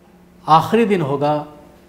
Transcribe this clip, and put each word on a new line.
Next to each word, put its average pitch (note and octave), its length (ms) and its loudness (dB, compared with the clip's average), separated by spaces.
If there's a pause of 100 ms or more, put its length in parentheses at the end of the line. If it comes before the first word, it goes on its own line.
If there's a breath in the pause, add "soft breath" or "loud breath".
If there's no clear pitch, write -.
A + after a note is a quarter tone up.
(460)
आखिरी E3 380 2
दिन G3 160 0
होगा, D3 460 -4 (420)